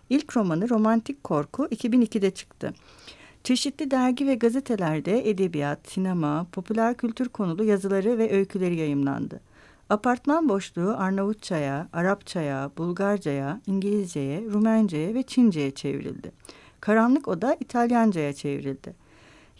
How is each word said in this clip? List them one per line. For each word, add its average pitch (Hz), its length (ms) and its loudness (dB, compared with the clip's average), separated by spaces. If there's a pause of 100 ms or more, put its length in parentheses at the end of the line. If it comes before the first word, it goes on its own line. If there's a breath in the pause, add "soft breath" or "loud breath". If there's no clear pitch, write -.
(100)
İlk 294 260 0
romanı 190 320 2
Romantik 226 560 0
Korku 170 460 -2
iki 226 220 -2
bin 254 80 6
ikide 202 300 2
çıktı. - 440 -10 (680 loud breath)
Çeşitli 269 460 -2
dergi 262 360 2
ve 269 80 4
gazetelerde 226 960 0
edebiyat, 165 580 -2
sinema, 175 640 -2
popüler 226 440 -2
kültür 240 320 -4
konulu 190 360 -2
yazıları 196 540 2
ve 220 140 2
öyküleri 190 440 2
yayımlandı. 143 640 0 (500 soft breath)
Apartman 254 580 2
Boşluğu 196 500 -2
Arnavutçaya, 185 920 -2
Arapçaya, 165 840 -2
Bulgarcaya, 175 880 -2
İngilizceye, 190 800 -2
Rumenceye 208 680 2
ve 262 80 0
Çince'ye 165 480 2
çevrildi. - 600 -8 (480 loud breath)
Karanlık 226 480 4
Oda 226 320 0
İtalyanca'ya 226 720 2
çevrildi. 139 640 -6 (640 soft breath)